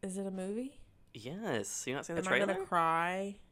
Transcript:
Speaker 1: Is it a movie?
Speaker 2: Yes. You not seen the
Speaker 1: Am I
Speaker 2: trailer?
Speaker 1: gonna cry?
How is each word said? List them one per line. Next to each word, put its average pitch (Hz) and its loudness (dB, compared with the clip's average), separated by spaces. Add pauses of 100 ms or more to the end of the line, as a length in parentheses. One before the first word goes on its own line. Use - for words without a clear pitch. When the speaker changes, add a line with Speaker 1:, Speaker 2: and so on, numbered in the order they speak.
Speaker 1:
Is 190 -4
it 196 -4
a 190 -2
movie? 202 -6 (360)
Speaker 2:
Yes. 131 -2
You 127 -2
not 139 -4
seen 170 -2
the 165 0
Speaker 1:
Am 185 0
I - 4
Speaker 2:
trailer? 190 4
Speaker 1:
gonna 381 -2
cry? 175 2 (160)